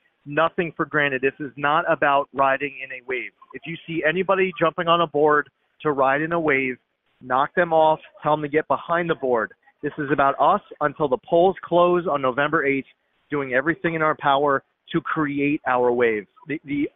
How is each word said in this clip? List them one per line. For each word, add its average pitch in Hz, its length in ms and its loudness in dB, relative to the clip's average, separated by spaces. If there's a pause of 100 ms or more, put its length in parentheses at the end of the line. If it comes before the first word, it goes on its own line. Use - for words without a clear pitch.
(260)
nothing 156 500 -2
for 165 100 -2
granted. 143 360 -2
This 135 180 0
is 143 160 -10
not 151 360 0
about 143 420 2
riding 135 400 0 (100)
in 131 80 -14
a 127 160 -14
wave. 117 240 -6 (220)
If 131 120 -16
you 160 120 -10 (100)
see 165 200 -6
anybody 185 520 0
jumping 165 280 0
on 170 140 4
a 165 60 2
board 147 420 2 (320)
to 151 100 0
ride 135 300 2
in 160 120 -4
a 170 60 -2
wave, 135 380 0 (440)
knock 127 340 -2
them 170 180 2
off, 156 260 4 (220)
tell 151 120 0
them 151 100 -2
to 143 60 -8
get 151 180 0
behind 170 420 -2
the 160 60 0
board. 120 380 -2 (280)
This 147 160 -6
is 143 140 -6
about 139 280 2
us 170 220 4 (200)
until 147 260 -2
the 123 100 0 (100)
polls 175 360 2
close 175 420 2
on 143 160 -2
November 143 440 0
eighth, 135 220 -2 (440)
doing 139 220 -4
everything 165 420 -2
in 160 60 -4
our 156 180 0
power 139 420 0 (300)
to 170 100 -2
create 143 640 -2
our 123 260 2
wave. 117 360 0 (200)
The, 143 180 -8
the 143 300 -4